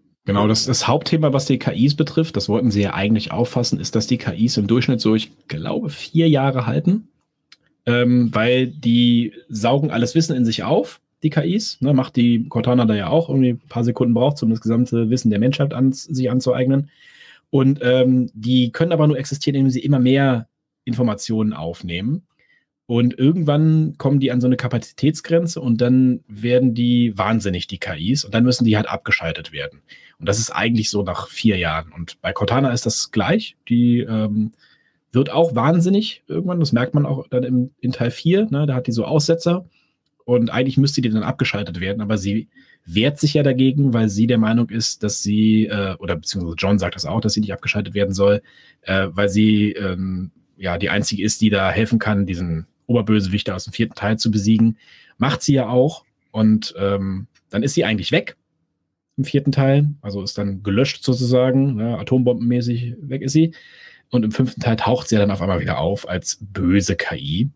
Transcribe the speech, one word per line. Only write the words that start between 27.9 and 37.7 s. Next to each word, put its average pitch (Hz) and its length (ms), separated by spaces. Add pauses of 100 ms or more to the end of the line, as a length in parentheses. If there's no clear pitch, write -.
Is, 101 300
und - 80
dann 113 100
müssen 123 220
die 107 100
halt 107 140
abgeschaltet 82 640
werden. 71 280 (380)
Und - 80
das 101 120
ist 113 120
eigentlich 110 380
so 104 140
nach 90 260
vier 104 280
Jahren. 82 360
Und 82 280
bei 90 120
Cortana 123 400
ist 120 120
das - 260
gleich. 147 440 (140)
Die, 120 300
ähm, 110 520 (600)
wird 131 180
auch 147 240
wahnsinnig 175 720
irgendwann. 175 320
Das 143 140
merkt 123 200
man 143 120
auch 139 240
dann 127 140
im, 127 360